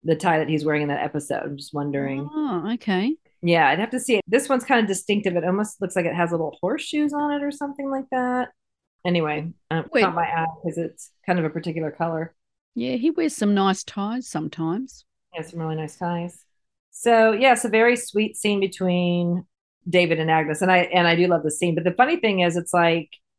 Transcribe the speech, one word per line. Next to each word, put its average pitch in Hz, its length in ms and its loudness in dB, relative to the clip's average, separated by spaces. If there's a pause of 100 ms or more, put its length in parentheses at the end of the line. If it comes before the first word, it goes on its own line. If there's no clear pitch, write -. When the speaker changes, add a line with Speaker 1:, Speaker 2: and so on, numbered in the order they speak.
Speaker 1:
the 160 100 2
tie 160 240 2
that 156 80 0
he's 151 160 0
wearing 151 200 0
in 147 40 -2
that 143 160 -2
episode. 143 400 -6
I'm 143 140 -8
just - 160 -16
wondering. 139 600 -4
Speaker 2:
Oh, 220 420 -4
okay. 208 420 -2 (240)
Speaker 1:
Yeah, 170 260 4
I'd 147 120 2
have 220 120 -2
to 254 80 -4
see 226 180 0
it. 190 100 0
This 277 200 2
one's 254 160 0
kind 240 180 4
of 214 60 2
distinctive. 190 480 -2
It 170 100 0
almost 196 360 -2
looks 185 140 -6
like 175 100 0
it 156 100 -2
has 170 160 0
little 165 300 -4
horseshoes 294 520 -2
on 294 180 -2
it 285 120 -4
or 285 80 -4
something 277 380 -8
like 269 220 -4
that. 247 380 -2 (560)
Anyway, 160 460 0 (200)
um, 160 200 -2
Speaker 2:
Wait. 247 120 2
Speaker 1:
caught 175 100 2
my 170 140 0
eye 165 180 -2 (160)
'cause 165 160 -6
it's - 340 -10 (140)
kind 180 140 0
of 160 60 0
a 156 40 -2
particular 160 420 -6
color. 165 440 -6 (400)
Speaker 2:
Yeah, 254 200 -4
he 254 140 0
wears 320 260 -2
some 208 200 0
nice 196 280 0
ties 220 440 -8
sometimes. 165 760 -6 (260)
Speaker 1:
He 170 100 -12
has 160 80 -12
some 170 100 -10
really 160 160 -4
nice 156 220 -8
ties. 175 480 -6 (460)
So, 226 400 4
yeah, 247 220 6
it's 226 120 0
a 220 40 -2
very 226 260 6
sweet 214 420 -2
scene 208 220 0
between 180 880 0 (440)
David 165 300 4
and 160 100 0
Agnes. 156 320 2
And 185 100 4
I, 180 80 6 (140)
and 175 140 6
I 170 80 4
do 175 120 4
love 165 160 2
the 156 80 0
scene. 170 220 0
But 165 100 0
the 175 100 2
funny 294 240 4
thing 202 240 0
is, 175 140 2
it's 175 180 -4
like, 170 360 2 (300)